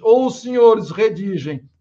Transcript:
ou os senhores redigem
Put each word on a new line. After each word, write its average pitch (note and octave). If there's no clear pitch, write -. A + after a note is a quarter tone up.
ou B3
os -
senhores A#3
redigem F3